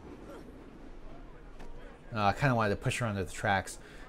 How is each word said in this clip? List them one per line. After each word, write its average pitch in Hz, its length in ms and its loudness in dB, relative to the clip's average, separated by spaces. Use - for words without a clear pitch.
Uh, 107 120 4
I 98 60 8
kinda 131 220 6
wanted 110 160 6
to 98 60 4
push - 220 0
her 123 80 2
under 98 180 2
the - 80 -6
tracks. - 460 2